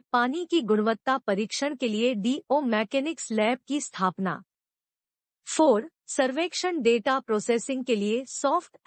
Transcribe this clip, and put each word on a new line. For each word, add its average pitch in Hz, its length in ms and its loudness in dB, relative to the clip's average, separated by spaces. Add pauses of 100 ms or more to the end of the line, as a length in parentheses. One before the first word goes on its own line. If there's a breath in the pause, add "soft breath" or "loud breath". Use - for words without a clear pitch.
(120)
पानी 262 340 0
की 339 140 2
गुणवत्ता 220 580 0
परीक्षण 226 560 -2
के 254 140 -2
लिए 226 260 0
डीओ 247 460 0
मैकेनिक्स 269 720 -2
लैब 220 260 0 (100)
की 285 120 -2
स्थापना। 185 640 -4 (1040)
फोर, 285 440 4 (160)
सर्वेक्षण 320 760 -2
डेटा 233 380 2
प्रोसेसिंग 233 640 -2
के 240 120 0
लिए 214 280 -2
सॉफ्ट 294 520 -2 (100)